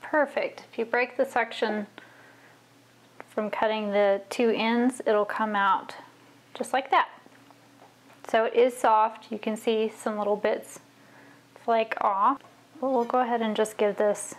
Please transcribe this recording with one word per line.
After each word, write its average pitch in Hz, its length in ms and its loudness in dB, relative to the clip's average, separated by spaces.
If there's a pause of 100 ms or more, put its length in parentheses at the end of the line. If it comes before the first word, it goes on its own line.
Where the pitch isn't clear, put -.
(120)
Perfect. - 580 -2
If - 80 -12
you 226 60 -2
break 247 320 -2
the 269 80 2
section 226 640 -2 (1400)
from 214 180 -4
cutting 214 440 -2
the 196 360 4
two 233 260 2
ends, 240 520 0
it'll 208 180 4
come 214 320 -2
out 196 380 0 (580)
just - 220 -8
like 269 160 -2
that. 311 180 4 (1200)
So 226 160 2
it - 100 -4
is 247 220 4
soft. 220 560 0
You 208 60 -8
can 220 180 -4
see 220 320 0
some 214 300 -6
little 208 180 0
bits - 440 -4 (840)
flake 226 380 0
off. 214 400 2 (360)
But 269 120 -2
we'll 240 140 2
go 254 160 2
ahead 233 200 0
and 214 160 -2
just 214 220 0
give 202 180 0
this 208 420 0